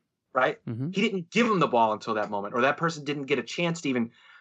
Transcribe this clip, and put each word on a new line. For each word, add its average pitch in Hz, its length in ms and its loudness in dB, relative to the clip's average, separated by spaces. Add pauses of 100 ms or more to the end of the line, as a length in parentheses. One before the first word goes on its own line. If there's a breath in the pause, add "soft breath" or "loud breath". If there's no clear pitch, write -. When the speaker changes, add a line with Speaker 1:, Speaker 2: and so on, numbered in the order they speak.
(340)
Speaker 1:
right?" - 320 2
Speaker 2:
Mm-hmm. 127 240 -6
Speaker 1:
He 190 100 -2
didn't 190 300 -2
give 233 160 2
him 208 140 2
the 143 60 4
ball 113 280 4
until 107 200 -4
that 104 160 -2
moment, 101 240 -4
or 120 60 0
that 139 160 4
person 156 280 -4
didn't 143 200 -4
get 131 140 0
a 117 40 -2
chance 165 380 -4
to 147 80 -4
even, 120 220 0 (300 soft breath)